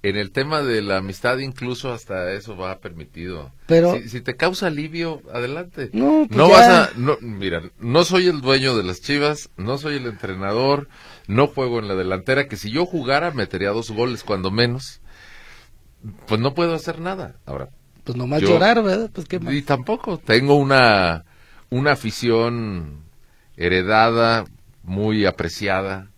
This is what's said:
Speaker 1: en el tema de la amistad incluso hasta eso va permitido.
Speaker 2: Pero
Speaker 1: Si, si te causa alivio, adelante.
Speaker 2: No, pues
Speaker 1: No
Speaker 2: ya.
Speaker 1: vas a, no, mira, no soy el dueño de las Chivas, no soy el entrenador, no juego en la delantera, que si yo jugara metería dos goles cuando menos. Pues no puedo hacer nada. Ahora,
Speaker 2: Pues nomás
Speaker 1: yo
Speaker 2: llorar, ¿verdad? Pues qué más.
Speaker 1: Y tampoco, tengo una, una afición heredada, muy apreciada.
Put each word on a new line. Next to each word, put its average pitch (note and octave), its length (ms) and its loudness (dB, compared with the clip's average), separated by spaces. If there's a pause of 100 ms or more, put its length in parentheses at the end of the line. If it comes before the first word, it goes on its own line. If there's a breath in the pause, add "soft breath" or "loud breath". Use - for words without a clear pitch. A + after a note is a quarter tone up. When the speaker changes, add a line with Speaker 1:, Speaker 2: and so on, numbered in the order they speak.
Speaker 1:
en G2 160 -2
el G2+ 140 -6
tema D3 280 -2
de A#2 220 0
la G2 160 0
amistad G2 400 -2
incluso C3 520 -8
hasta F#2+ 420 -6
eso G2+ 260 -12
va F#2 200 -8
permitido. E2 720 -14 (160)
Speaker 2:
Pero E3+ 280 4
Speaker 1:
Si, A2+ 160 -8
si A#2+ 100 -10
te B2 160 -8
causa F#3 300 -2
alivio, D#3+ 560 -6 (100)
adelante. C#3 640 -8
Speaker 2:
No, C#4+ 340 4
pues A2 100 -4
Speaker 1:
No D#3+ 120 8
Speaker 2:
ya. - 40 12
Speaker 1:
vas A#3+ 140 12
a, E3+ 300 6
no, C3 240 0
mira, F#2+ 400 -4 (180)
no C3 240 4
soy F#3 220 2
el D3+ 160 0
dueño C3 340 2
de G#2 80 2
las F2+ 160 -6
Chivas, D3 560 -2
no A#2 220 -6
soy D3 180 -6
el C3 100 -8
entrenador, A2 840 -2 (380 loud breath)
no A#2+ 200 2
juego B2+ 320 -4
en G#2+ 100 -6
la G2 60 -2
delantera, F#2+ 540 -2
que A2+ 80 -10
si G#2 140 -10
yo D#3 140 -2
jugara D#3+ 460 -2
metería G2 400 -4
dos A2+ 200 -4
goles A#2 340 -4
cuando F#2+ 260 -2
menos. A#2+ 500 -2 (1300 soft breath)
Pues A2 160 0
no C3+ 100 0
puedo E3+ 220 0
hacer D#3+ 260 -8
nada. F3 360 -8 (100)
Ahora, - 240 -10 (340)
Speaker 2:
Pues B2 140 -6
nomás C3+ 240 0
Speaker 1:
yo G3 80 4
Speaker 2:
llorar, A3 320 6
¿verdad? G#3 280 -2
Pues F3 160 -12
qué F#3 140 -6
más. E3 140 -4
Speaker 1:
Y C#3+ 80 -2
tampoco, D#3 560 -2
tengo C3 380 2
una, A2 680 4 (460 soft breath)
una C3+ 220 0
afición A2+ 1080 -2 (540)
heredada, A2 880 2 (400)
muy G#2 420 -2
apreciada. F#2+ 920 -4